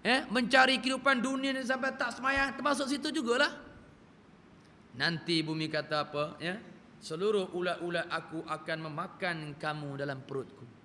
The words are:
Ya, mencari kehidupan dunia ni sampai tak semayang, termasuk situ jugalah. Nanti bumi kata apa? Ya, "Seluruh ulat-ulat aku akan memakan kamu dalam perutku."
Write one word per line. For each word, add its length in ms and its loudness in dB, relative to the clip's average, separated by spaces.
Ya, 240 2
mencari 480 6
kehidupan 400 2
dunia 320 0
ni 160 -2
sampai 320 0
tak 160 -2
semayang, 400 2
termasuk 400 2
situ 160 -2
jugalah. 400 4
Nanti 480 2
bumi 240 0
kata 400 0
apa? 320 -4
Ya, 240 -4
"Seluruh 560 0
ulat-ulat 560 -2
aku 320 -6
akan 400 -4
memakan 720 -6
kamu 400 -4
dalam 240 -4
perutku." 480 -8